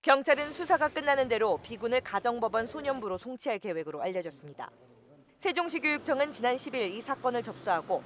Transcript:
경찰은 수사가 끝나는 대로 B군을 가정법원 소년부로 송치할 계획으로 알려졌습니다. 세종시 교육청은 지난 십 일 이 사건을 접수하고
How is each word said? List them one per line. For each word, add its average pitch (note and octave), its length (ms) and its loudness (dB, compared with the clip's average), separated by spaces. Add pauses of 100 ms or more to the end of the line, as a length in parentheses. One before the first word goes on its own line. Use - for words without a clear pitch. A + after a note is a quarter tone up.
경찰은 C#4+ 500 6
수사가 D#4 380 2
끝나는 C#4 400 2
대로 G#3+ 300 4
B군을 A#3 420 -2
가정법원 A3+ 680 0
소년부로 C4+ 500 -4
송치할 A#3+ 420 -4
계획으로 D#3 420 -6
알려졌습니다. D3+ 680 -6 (720)
세종시 E4+ 400 0
교육청은 D4 540 0
지난 B3 240 0
십 C4 180 -6
일 B3 60 0
이 G3+ 180 -4
사건을 B3 440 -2
접수하고 F3 640 -2